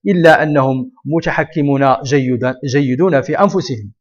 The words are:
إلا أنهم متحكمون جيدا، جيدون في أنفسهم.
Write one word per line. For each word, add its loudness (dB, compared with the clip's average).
إلا 4
أنهم 0
متحكمون 0
جيدا، -2
جيدون 0
في -6
أنفسهم. -2